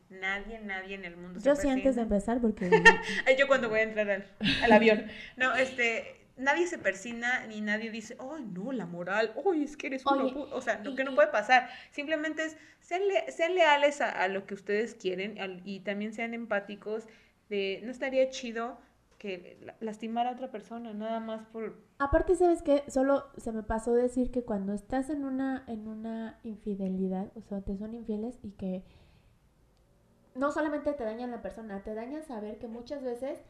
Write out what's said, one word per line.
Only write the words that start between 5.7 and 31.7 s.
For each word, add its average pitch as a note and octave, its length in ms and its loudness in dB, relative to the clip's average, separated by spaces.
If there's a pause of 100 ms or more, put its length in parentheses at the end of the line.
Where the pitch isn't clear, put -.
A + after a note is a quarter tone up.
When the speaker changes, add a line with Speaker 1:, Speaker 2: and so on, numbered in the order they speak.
Speaker 1:
nadie D4 280 2
se F4 140 -6
persina, A#3 680 -2
ni A3 140 -8
nadie G#3+ 300 -2
dice, A3+ 280 -10
"Ay, C#4 320 -10
no, F#3+ 200 -6
la G#3+ 160 -4
moral, F3+ 440 -2 (200)
ay, D4+ 120 2
es - 140 -6
que C#4 100 -8
eres C4+ 200 -6
una C#4 160 4
Speaker 2:
Oye, B3+ 100 0
Speaker 1:
pu-", C#4 180 -8
o B3+ 100 -6
sea, G#3 220 -2
lo C#4 80 -8
Speaker 2:
y, C4 40 -8
Speaker 1:
que C4 80 0
no C4+ 80 -2
Speaker 2:
y C4 40 -6
Speaker 1:
puede D4 140 8
pasar. B3 400 4 (220)
Simplemente D#4 540 -2
es, D#4 120 -8 (240)
sean F#4+ 260 -2
le-, F#4+ 240 2
sean E4+ 240 0
leales D4 460 6
a, A3+ 100 2
a F#3 160 0
lo G3 180 -2
que - 80 -8
ustedes G#3 420 -2
quieren, F#3+ 440 -4
al, F#3 260 -8
y F#3+ 140 -8
también G3+ 340 -4
sean A#3 200 -6
empáticos G#3+ 720 -4 (420)
de, G3 340 -2
no A#3 80 -8
estaría C4 380 2
chido A#3 480 -6 (400)
que F3+ 440 -10
la-, - 180 -16
lastimar A3+ 480 -4
a B3 40 -2
otra B3+ 200 -10
persona, A#3 420 -12
nada A3 280 -4
más A3 260 -8
por A3 340 -10 (160)
Speaker 2:
Aparte, D#4+ 380 4
¿sabes E4+ 260 4
qué? C#4+ 280 4
Solo C4+ 380 2 (100)
se A#3 160 -8
me A3 100 -6
pasó A3 300 0
decir B3 360 2
que B3 140 -2
cuando G3+ 300 -2
estás C4 360 -2
en C#4+ 140 -2
una, C4 460 -2
en G#3+ 180 -8
una A3 560 -8
infidelidad, F#3+ 920 -2
o A3 40 -14
sea, G3+ 200 -8
te G3 160 -6
son G#3+ 160 -8
infieles A3+ 500 -6
y G#3 80 -12
que F#3 320 -6 (1500)
no C#4 160 2
solamente D4 420 -2
te C4+ 120 -6
dañan A#3+ 260 -6
la A#3 100 -10
persona, G3+ 420 -10